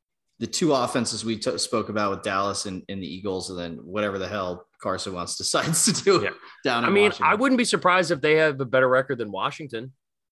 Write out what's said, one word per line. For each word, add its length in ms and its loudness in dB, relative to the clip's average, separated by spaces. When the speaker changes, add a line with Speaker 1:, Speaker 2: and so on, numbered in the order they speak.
Speaker 1:
the 80 -6
two 260 0
offenses 500 -2
we 140 -4
t-, 200 -4
spoke 320 -4
about 220 -2
with 120 -6
Dallas 420 -2
and, 240 -8
and 120 -8
the 60 -8
Eagles, 420 -6
and 100 -10
then 240 -8
whatever 360 -4
the 80 -4
hell 380 -6
Carson 320 -4
Wentz 220 -6
<laughs> 20 -10
decides 480 0
to 180 2
do 200 6
Speaker 2:
Yeah. 60 -2
Speaker 1:
down 200 2
in 60 2
Speaker 2:
I 40 2
mean, 120 6
Speaker 1:
Washington. 220 0
Speaker 2:
I 80 6
wouldn't 220 4
be 80 2
surprised 460 4
if 100 -2
they 140 4
have 260 4
a 40 -4
better 240 4
record 300 2
than 120 -6
Washington 600 -6